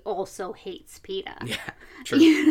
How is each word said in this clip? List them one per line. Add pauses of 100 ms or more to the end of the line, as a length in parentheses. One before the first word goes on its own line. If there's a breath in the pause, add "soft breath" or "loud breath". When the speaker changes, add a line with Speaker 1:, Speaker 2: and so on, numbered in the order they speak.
Speaker 1:
also
hates
Peeta. (120)
Speaker 2:
Yeah, (480 loud breath)
true.
Speaker 1:
<laughs>
You